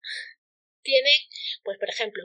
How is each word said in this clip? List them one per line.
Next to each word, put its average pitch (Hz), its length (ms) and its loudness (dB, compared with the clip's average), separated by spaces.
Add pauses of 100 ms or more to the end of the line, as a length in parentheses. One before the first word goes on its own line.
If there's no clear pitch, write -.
(800)
tienen, 277 380 4 (440)
pues, 202 140 -6
por - 120 -4
ejemplo, 220 360 -6